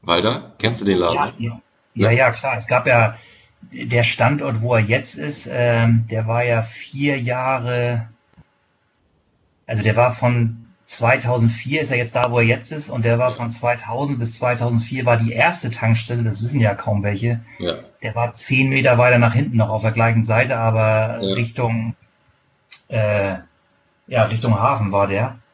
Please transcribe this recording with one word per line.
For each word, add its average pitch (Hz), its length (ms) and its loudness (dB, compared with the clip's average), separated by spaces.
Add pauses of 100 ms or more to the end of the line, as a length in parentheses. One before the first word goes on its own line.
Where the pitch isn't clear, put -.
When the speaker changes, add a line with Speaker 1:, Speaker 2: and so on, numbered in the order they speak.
Speaker 1:
Walter, 90 560 0
kennst 117 220 0
du 104 40 -6
den 95 140 2
Laden? 87 400 0
Speaker 2:
Ja, 117 120 -6
ja. 113 100 -12 (340)
Ja, 110 180 2
ja, 123 180 4
klar. 127 260 -4
Es 107 120 -8
gab 127 180 2
ja, 117 300 4 (440)
der 120 420 -2
Standort, 127 600 0
wo 120 120 0
er 113 60 4
jetzt 113 360 -2
ist, 147 360 -10
ähm, 117 580 2
der 110 160 -4
war 117 180 0
ja 117 180 0
vier 139 580 -4
Jahre, 123 880 -2 (1600)
also 110 180 -2
der 107 100 4
war 120 180 4
von 117 540 0 (180)
zweitausendvier 120 960 0
ist 139 120 -4
er 127 40 0
jetzt 120 200 -2
da, 123 160 0
wo 120 80 2
er 117 40 4
jetzt 120 280 0
ist, 151 180 -10
und 120 140 -4
der 117 160 2
war 127 100 2
von 120 180 -8
zweitausend 120 680 -4
bis 113 160 -4
zweitausendvier 120 720 -2
war 120 100 4
die 113 160 0
erste 135 380 -2
Tankstelle, 113 540 -2
das 104 180 -2
wissen 135 160 -2
ja 107 160 4
kaum 101 300 -2
welche. 113 360 -2 (180)
Speaker 1:
Ja. 87 160 -4 (280)
Speaker 2:
Der 113 140 -8
war 117 180 -2
zehn 131 340 0
Meter 131 300 2
weiter 123 200 6
nach 117 140 4
hinten 127 260 0
noch 110 100 2
auf 110 140 -2
der 110 100 0
gleichen 113 320 2
Seite, 120 340 2
aber 110 640 2
Speaker 1:
Ja. 98 120 0
Speaker 2:
Richtung, 117 600 -2 (920)
äh, 104 480 0 (720)
ja, 120 160 2
Richtung 113 340 0
Hafen 110 320 0
war 101 160 2
der. 101 320 -2 (160)